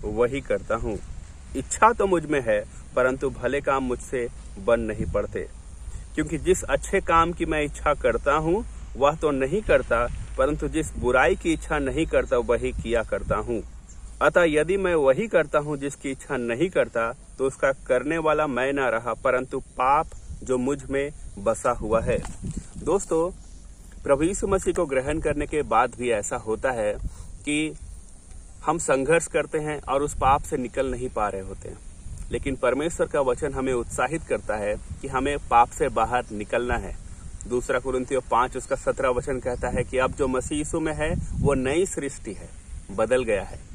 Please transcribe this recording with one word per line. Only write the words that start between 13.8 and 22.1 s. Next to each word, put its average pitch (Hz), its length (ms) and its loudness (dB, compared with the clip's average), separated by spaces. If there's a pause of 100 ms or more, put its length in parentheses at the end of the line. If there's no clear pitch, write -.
अतः 170 220 6
यदि 156 320 4
मैं 185 180 2
वही 147 340 4
करता 156 300 4
हूँ 147 180 -2
जिसकी 139 340 -6
इच्छा 135 260 -6
नहीं 123 340 0
करता, 117 420 0 (260)
तो 131 80 0
उसका 135 260 0
करने 135 460 0
वाला 156 280 2
मैं 131 260 0
ना 139 160 2
रहा, 113 260 0
परंतु 131 460 0
पाप 139 500 2 (320)
जो 127 160 0
मुझ 135 320 -2
में 139 220 -2 (260)
बसा 110 320 0
हुआ 113 300 0
है।" 117 220 0 (560)